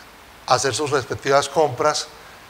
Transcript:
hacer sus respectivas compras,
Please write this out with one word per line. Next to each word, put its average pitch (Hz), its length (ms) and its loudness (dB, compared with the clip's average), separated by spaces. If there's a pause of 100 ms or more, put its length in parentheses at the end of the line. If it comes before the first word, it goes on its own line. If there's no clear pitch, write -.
(460)
hacer 127 300 2
sus 147 160 -2
respectivas 139 580 0
compras, 147 560 0 (440)